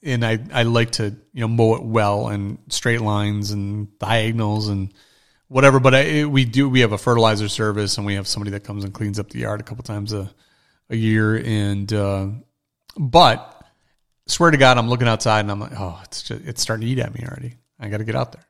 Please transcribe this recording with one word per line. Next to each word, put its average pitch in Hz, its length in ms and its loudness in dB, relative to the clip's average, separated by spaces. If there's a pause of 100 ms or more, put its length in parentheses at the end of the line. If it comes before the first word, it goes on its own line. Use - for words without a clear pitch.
and 123 220 -2
I, 113 140 0 (140)
I 123 120 2
like 117 280 2
to, 113 120 -4 (280)
you 131 80 -10
know, 113 80 -2
mow 113 280 4
it - 60 -8
well 110 460 0
and 101 300 -6 (100)
straight 117 320 -2
lines 104 500 -2
and 104 480 -6
diagonals 107 720 -2
and 98 240 -4 (560)
whatever. 135 320 6
But 127 140 6
I, 135 60 6
it, 151 300 0
we 135 140 4
do, 127 240 0
we 127 120 4
have 110 120 4
a 101 60 -4
fertilizer 110 500 2
service, 104 480 -2
and 101 100 -6
we 101 80 -2
have 98 120 -6
somebody 101 260 -6
that 101 120 -10
comes 101 200 -8
and 101 80 -8
cleans 104 260 -6
up 101 120 -8
the 120 100 -10
yard 107 200 -4
a 110 40 -12
couple 117 200 -14
times 104 280 -8
a, 98 200 -6 (580)
a 113 60 -4
year. 110 400 2
And, 104 560 -2
uh, 98 360 0 (680)
but 135 680 2 (640)
swear 170 240 2
to 156 60 4
God, 127 220 8
I'm 117 100 0
looking 120 200 0
outside, 107 320 2
and 104 100 -4
I'm 101 100 -4
like, - 160 -12
"Oh, 92 280 -10
it's - 180 -14
just, - 220 -12
it's - 180 -8
starting 113 240 -4
to 123 60 -2
eat 131 60 -2
at 117 160 -6
me 120 120 -12
already. 123 280 -12 (240)
I 107 100 -12
gotta 104 160 -6
get 110 120 -4
out 127 160 -4
there." - 180 -20